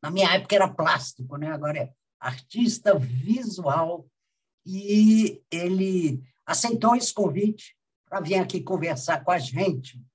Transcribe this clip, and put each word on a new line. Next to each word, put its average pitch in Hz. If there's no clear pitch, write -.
Na 147
minha 180
época -
era 143
plástico, 147
né? 151
Agora 151
é -
artista 202
visual. 170
E 208
ele 180
aceitou 233
esse -
convite 202
para 196
vir 165
aqui 190
conversar 160
com 175
a 175
gente. 143